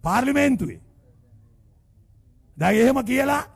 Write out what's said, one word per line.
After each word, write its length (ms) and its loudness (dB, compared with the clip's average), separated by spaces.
පාර්ලිමේන්තුවේ. 760 -2
දැන් 200 0
එහෙම 280 2
කියලා 380 -2